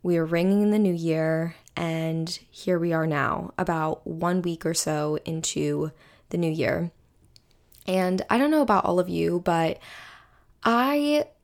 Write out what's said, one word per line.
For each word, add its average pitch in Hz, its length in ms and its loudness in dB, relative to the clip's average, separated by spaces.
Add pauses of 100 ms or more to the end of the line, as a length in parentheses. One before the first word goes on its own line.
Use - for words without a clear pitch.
We 175 160 2
were 165 80 2
ringing 175 380 2
in 208 80 4
the 214 80 4
new 190 160 4
year, 160 600 0 (180)
and 160 560 -4 (220)
here 185 260 -2
we 170 140 0
are 160 120 2
now, 147 540 -2
about 160 480 -2
one 170 360 0
week 170 220 -4
or 165 100 0
so 151 500 -2
into 151 680 -4 (380)
the - 100 -2
new 165 140 0
year. 165 400 -2 (920)
And 185 460 0
I 226 80 4
don't 294 140 2
know 311 100 4
about 214 220 2
all 180 160 2
of 180 80 0
you, 170 320 0
but 165 400 0 (840)
I 285 640 2 (180)